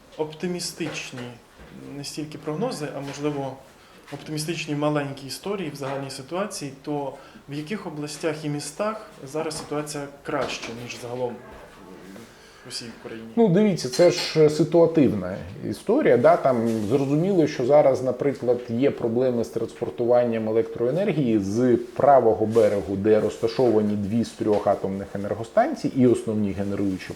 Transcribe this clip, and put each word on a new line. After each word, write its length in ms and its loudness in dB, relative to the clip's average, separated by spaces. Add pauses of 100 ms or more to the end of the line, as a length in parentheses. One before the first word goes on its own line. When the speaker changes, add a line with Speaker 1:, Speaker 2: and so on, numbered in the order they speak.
(160)
Speaker 1:
оптимістичні, 1120 -8 (680)
не 80 -12
стільки 340 -10
прогнози, 580 -6
а, 40 -10
можливо, 560 -6 (560)
оптимістичні 640 -6
маленькі 520 -2
історії 440 -8
в 60 -12
загальній 340 -8
ситуації, 600 -8 (100)
то 300 -6 (360)
в 60 -12
яких 320 -8
областях 580 -6
і 40 -4
містах 640 -6 (220)
зараз 260 -6
ситуація 460 -6 (180)
краще, 460 -6 (160)
ніж 180 -12
загалом 300 -6 (1300)
в 20 -18
усій 160 -10 (160)
Україні? 360 -14
Speaker 2:
Ну, 120 6
дивіться, 400 2
це 220 6
ж 400 4
ситуативна 840 4 (340)
історія. 460 4
Да? 200 6
Там 320 2 (200)
зрозуміло, 580 2
що 200 -2
зараз, 360 4
наприклад, 560 0 (100)
є 220 2
проблеми 540 0
з 40 -8
транспортуванням 1000 0
електроенергії 880 0
з 400 2 (180)
правого 500 6
берегу, 500 4
де 240 4
розташовані 760 2
дві 280 0
з 40 -8
трьох 380 0
атомних 480 0
енергостанцій 840 -2
і 100 6
основні 460 2
генеруючі 640 -4